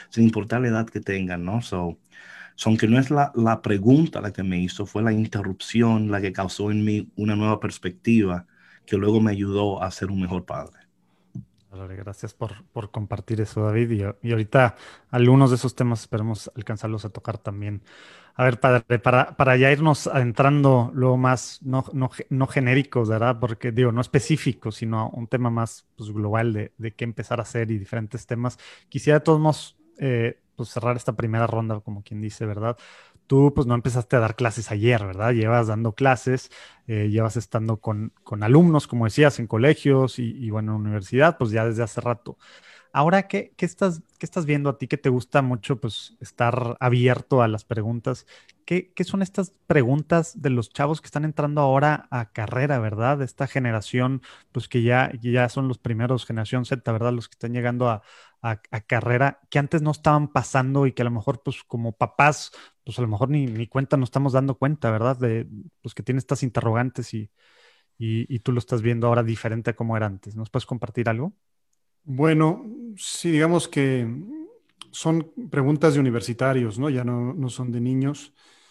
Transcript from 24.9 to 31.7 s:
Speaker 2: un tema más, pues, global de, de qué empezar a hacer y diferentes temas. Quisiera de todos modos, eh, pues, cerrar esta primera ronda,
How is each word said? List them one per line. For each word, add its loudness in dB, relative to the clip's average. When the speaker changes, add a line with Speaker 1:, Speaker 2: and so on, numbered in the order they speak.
Speaker 2:
un -10
tema 0
más, -4
pues, -12
global 0
de, -6
de -10
qué -10
empezar -6
a -6
hacer -6
y -2
diferentes -10
temas. -4
Quisiera 2
de -4
todos 6
modos, 0
eh, -2
pues, -8
cerrar -2
esta -4
primera 0
ronda, -4